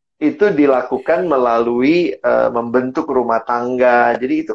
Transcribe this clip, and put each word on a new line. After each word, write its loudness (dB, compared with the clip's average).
itu 0
dilakukan 0
melalui, 0
eh, 0
membentuk -2
rumah -2
tangga. 0
Jadi -4
itu -8